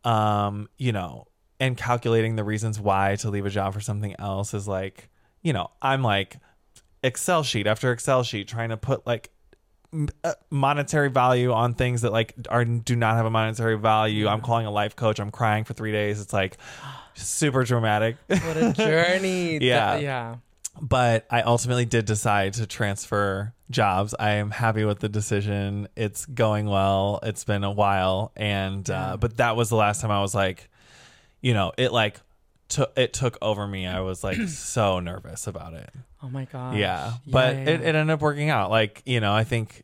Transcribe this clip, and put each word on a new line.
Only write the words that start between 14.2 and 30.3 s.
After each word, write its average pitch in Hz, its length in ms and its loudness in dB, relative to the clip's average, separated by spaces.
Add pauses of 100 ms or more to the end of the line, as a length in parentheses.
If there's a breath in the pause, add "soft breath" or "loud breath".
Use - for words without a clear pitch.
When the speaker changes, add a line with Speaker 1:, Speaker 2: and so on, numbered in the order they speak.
Speaker 1:
I'm 107 120 2
Speaker 2:
Yeah. 113 60 -8
Speaker 1:
calling 117 200 2
a 104 60 -4
life 104 240 -2
coach. 110 240 0
I'm 104 120 -4
crying 107 320 0
for 117 100 -8
three 110 180 -6
days. 104 300 0
It's, - 120 -10
like, 95 240 0 (280 loud breath)
Speaker 2:
<gasps> - 300 -16
Speaker 1:
super 135 480 0
dramatic. 113 540 2 (100)
Speaker 2:
What 165 300 0
a 214 160 2
journey. 175 840 2
Speaker 1:
<laughs> 139 40 0
Yeah. 117 320 4
Speaker 2:
Th-, 147 100 -2
yeah. 120 320 -6 (460)
Speaker 1:
But 123 500 2
I 117 100 2
ultimately 120 440 2
did 113 200 2
decide 104 480 0
to 113 140 -4
transfer 101 840 -2 (180)
jobs. 104 480 2
I 107 140 2
am 104 180 0
happy 110 320 0
with 104 160 0
the 107 100 -2
decision. 101 840 -2
It's 104 300 -6
going 107 420 0
well. 98 560 2
It's 107 200 -6
been 101 200 0
a 98 80 -2
while. 98 640 2
And, 98 540 -4
Speaker 2:
Yeah. 92 240 -4
Speaker 1:
uh, 95 40 -6
but 113 200 -2
that 117 180 2
was 117 140 0
the 117 60 0
last 104 260 2
time 107 100 -2
I 101 100 2
was 98 140 -2